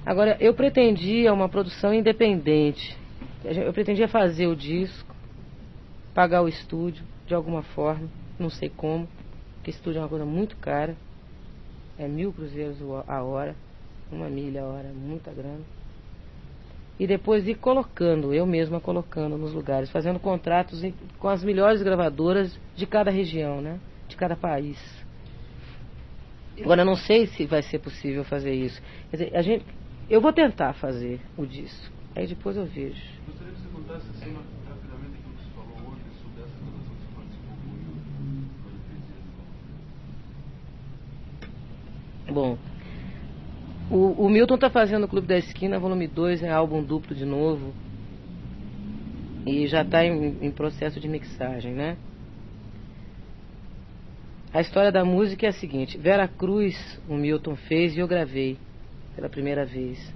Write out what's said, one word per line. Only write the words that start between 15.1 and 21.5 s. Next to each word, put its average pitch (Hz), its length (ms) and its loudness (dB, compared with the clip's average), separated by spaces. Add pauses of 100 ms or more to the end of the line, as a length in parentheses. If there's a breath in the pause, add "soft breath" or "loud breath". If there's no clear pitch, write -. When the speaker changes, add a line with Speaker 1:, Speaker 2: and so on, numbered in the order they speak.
Speaker 1:
grana. 143 300 -10 (1400)
E 190 60 2
depois 196 420 4
ir 226 80 2
colocando, 170 760 4
eu 160 120 6
mesma 165 340 2
colocando 165 580 -2
nos 156 160 -4
lugares, 139 380 0
fazendo 175 280 0
contratos 175 640 2
em, 185 120 -4 (240)
com 196 80 -2
as 190 160 2
melhores 202 400 6